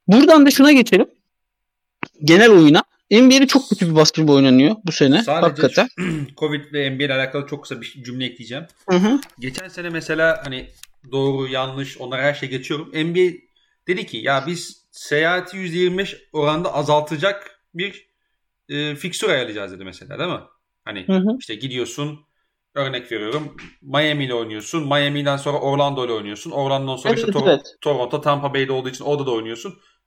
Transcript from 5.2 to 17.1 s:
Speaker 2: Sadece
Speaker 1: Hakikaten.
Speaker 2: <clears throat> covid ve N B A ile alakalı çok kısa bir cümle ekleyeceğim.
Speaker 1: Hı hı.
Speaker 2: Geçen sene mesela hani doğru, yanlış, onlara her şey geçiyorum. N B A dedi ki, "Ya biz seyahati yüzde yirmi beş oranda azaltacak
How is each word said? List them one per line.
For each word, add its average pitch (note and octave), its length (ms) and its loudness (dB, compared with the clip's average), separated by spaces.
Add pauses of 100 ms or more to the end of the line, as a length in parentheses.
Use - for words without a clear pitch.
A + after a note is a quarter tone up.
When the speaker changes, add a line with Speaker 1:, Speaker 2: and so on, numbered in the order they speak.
Speaker 2:
Sadece E3+ 240 0
Speaker 1:
Hakikaten. D#3 400 0 (240)
Speaker 2:
<clears throat> D3+ 160 -6 (100)
covid D3 360 -6
ve C#3 180 -4
N C3 80 -8
B C#3 40 -2
A - 20 -2
ile C3+ 80 -4
alakalı C3+ 340 -6
çok C#3+ 160 -12
kısa A#2+ 180 -14
bir B2+ 220 -18
cümle B2+ 220 -10
ekleyeceğim. A#2+ 400 -14 (240)
Speaker 1:
Hı F3+ 60 2
hı. G#3+ 240 2 (200)
Speaker 2:
Geçen C3 280 -12
sene F3 220 -12
mesela D#3+ 560 -2
hani C3 240 -12 (420)
doğru, C3+ 360 -2
yanlış, C3 500 -8
onlara B2 240 -8
her C#3+ 120 0
şey C#3 160 -10
geçiyorum. C#3 440 -8
N D#3+ 220 -4
B F3+ 120 2
A E3+ 40 -2 (560)
dedi E3 180 -4
ki, - 120 -14
"Ya C3 300 -2
biz - 440 -12
seyahati F3 680 -4
yüzde F3 200 -8
yirmi F3+ 200 0
beş F#3+ 180 -8 (180)
oranda D#3 400 -2
azaltacak D3+ 840 -2 (140)